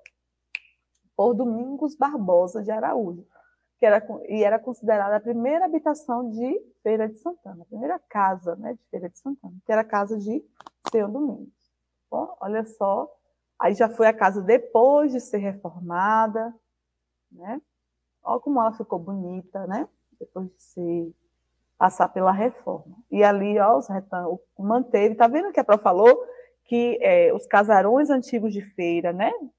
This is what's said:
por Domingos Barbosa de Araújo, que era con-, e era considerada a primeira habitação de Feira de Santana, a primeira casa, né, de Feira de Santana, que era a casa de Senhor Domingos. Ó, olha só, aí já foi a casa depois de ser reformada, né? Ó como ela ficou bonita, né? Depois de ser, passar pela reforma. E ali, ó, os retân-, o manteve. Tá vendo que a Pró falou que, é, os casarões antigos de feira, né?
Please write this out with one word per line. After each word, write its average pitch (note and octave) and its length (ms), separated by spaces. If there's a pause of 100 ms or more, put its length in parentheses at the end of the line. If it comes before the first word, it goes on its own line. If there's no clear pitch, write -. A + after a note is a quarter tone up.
(1160)
por A3+ 180
Domingos B3+ 640
Barbosa G3 640
de G3+ 80
Araújo, G3+ 560 (500)
que G#3+ 100
era G#3+ 140
con-, A3 280
e G#3+ 160
era G#3 120
considerada G#3+ 600
a G#3+ 40
primeira A#3+ 440
habitação D4 640
de B3 300 (220)
Feira A3 260
de A3 100
Santana, G3 440
a - 40
primeira C4 320
casa, F#3 580
né, G#3+ 180
de - 160
Feira F3+ 180
de - 100
Santana, C4 360 (100)
que A3 80
era A3 80
a A3 40
casa G#3+ 340
de G#3+ 260 (480)
Senhor G#3 160
Domingos. B3 640 (380)
Ó, - 300
olha G#3+ 240
só, A3 480 (460)
aí G3 160
já A3 140
foi A3+ 180
a A3 60
casa G3 280
depois B3 680
de B3+ 80
ser A3+ 200
reformada, G3 1160 (800)
né? G3+ 280 (640)
Ó A#3+ 160
como C4+ 220
ela A3 120
ficou G#3+ 260
bonita, F#3 680
né? A3+ 220 (320)
Depois F#3 280
de - 140
ser, E3+ 520 (640)
passar F#3 320
pela F#3 240
reforma. - 640 (140)
E G3+ 140
ali, G3+ 340
ó, G3+ 180
os C4 120
retân-, F#3 500 (180)
o G3 60
manteve. A3 540
Tá A#3 100
vendo E4 260
que - 60
a C4+ 60
Pró G#3 140
falou G3+ 460 (400)
que, A#3+ 380
é, F3 320
os G3+ 120
casarões G#3+ 640
antigos A3+ 420
de G3+ 100
feira, F3 500
né? G3+ 200 (260)